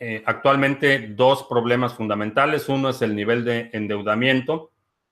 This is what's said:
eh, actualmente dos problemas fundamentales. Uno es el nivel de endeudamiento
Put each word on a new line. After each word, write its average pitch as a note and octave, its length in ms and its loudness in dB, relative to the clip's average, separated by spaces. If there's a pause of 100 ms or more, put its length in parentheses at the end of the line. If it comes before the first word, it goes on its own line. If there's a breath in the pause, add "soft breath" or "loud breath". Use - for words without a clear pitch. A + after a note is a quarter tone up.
eh, A2+ 240 -8
actualmente C#3 840 2
dos B2+ 360 4
problemas A#2+ 500 0
fundamentales. A2+ 720 0
Uno C3+ 200 0
es C3 140 -2
el A2+ 120 0
nivel A2+ 300 0
de A#2 300 -2
endeudamiento A2+ 960 -2 (420)